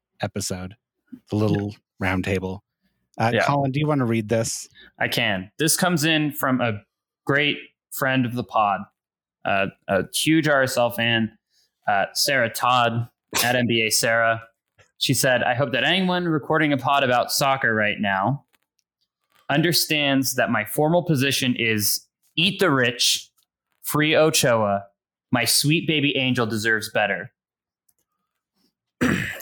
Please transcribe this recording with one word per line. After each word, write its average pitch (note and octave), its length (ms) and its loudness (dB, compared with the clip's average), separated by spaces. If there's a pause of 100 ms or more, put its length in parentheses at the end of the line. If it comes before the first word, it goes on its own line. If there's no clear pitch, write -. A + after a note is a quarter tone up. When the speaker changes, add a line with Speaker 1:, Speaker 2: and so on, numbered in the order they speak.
(220)
Speaker 1:
episode, F#2+ 540 -8 (520)
the G#2 80 -4
little G#2 380 0 (260)
Speaker 2:
Yeah. F#2+ 160 -2
Speaker 1:
roundtable. F#2 440 -4 (580)
Uh, A2+ 160 0
Speaker 2:
Yeah. G2+ 100 2
Speaker 1:
Colin, C#3 260 0
do C3+ 100 -4
you D3+ 60 -2
wanna C#3+ 200 0
read A2+ 240 -2
this? A2+ 360 -4 (320)
Speaker 2:
I A#2 100 -2
can. G#2 500 -2
This D3+ 180 0
comes F3+ 280 0
in D#3 280 0
from C3 300 -2
a A2 200 -2 (440)
great C#3+ 320 0 (320)
friend C3 340 0
of A#2 100 -4
the B2 100 -4
pod, G2+ 360 0 (640)
uh, G2 220 0 (220)
a F#2 160 0 (100)
huge D#3 340 2
R C#3 140 4
S B2+ 160 -2
L A#2+ 120 2
fan, A#2 460 0 (500)
uh, G2 280 0
Sarah C3 360 0
Todd A#2+ 580 0 (360)
at B2 120 0
N B2 100 0
B A#2 160 2
A A2 80 0
Sarah. A2+ 520 0 (560)
She - 140 0
said, B2+ 300 2
"I B2 120 0
hope B2+ 180 -2
that B2 120 0
anyone F3+ 420 0
recording D#3 460 0
a C#3 60 2
pod C#3 260 2
about B2 280 2
soccer C3+ 420 0
right G#2 260 0
now G#2 440 0 (1040)
understands C#3+ 880 2
that A2+ 160 2
my A2 140 0
formal D#3+ 400 0
position C3+ 520 2
is A2 500 -2 (300)
eat F#3+ 240 -2
the F#3 100 2
rich, B2 600 0 (520)
free D3+ 340 0
Ochoa. A#2 680 2 (440)
My B2 140 0
sweet D3+ 420 0
baby D3 300 0
angel B2+ 300 0
deserves A2 460 -2
better." G2+ 400 -2 (1700)
Speaker 3:
<clears throat> - 100 2 (320)